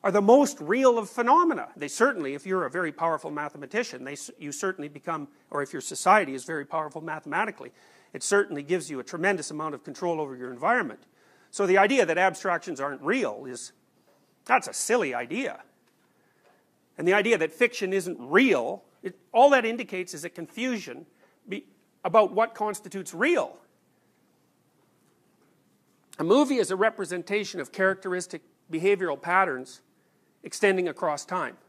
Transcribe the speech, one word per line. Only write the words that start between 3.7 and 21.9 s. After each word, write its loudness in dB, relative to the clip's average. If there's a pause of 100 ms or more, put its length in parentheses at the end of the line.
they, -12 (200)
you -12
certainly -6
become, -8 (200)
or -4
if -6
your -8
society 2
is -10
very -8
powerful -8
mathematically, -6 (420)
it -12
certainly 0
gives -4
you -8
a -12
tremendous -2
amount -6
of -16
control -4
over -8
your -10
environment. -2 (500)
So -2
the 6
idea 6
that 0
abstractions 0
aren't -6
real -2
is, -14 (720)
that's 2
a -10
silly 0
idea. -6 (1300)
And -2
the 4
idea 4
that 0
fiction -2
isn't -4
real 2 (200)
it, -10 (160)
all 8
that 4
indicates -6
is -12
a -8
confusion -8 (420)
be-, -10 (380)